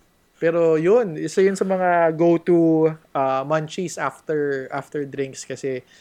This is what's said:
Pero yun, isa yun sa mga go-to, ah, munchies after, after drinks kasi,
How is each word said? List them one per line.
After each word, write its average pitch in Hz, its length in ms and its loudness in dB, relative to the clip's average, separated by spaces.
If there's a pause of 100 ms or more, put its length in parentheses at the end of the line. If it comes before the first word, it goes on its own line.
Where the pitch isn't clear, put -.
(380)
Pero 165 380 2
yun, 185 400 2
isa 156 240 -6
yun 190 140 4
sa 185 100 -6
mga 185 260 0 (240)
go-to, 165 720 4 (260)
ah, 135 300 -2
munchies 156 560 -4
after, 143 720 -4
after 143 340 -8
drinks 135 400 -8
kasi, 131 380 -8 (200)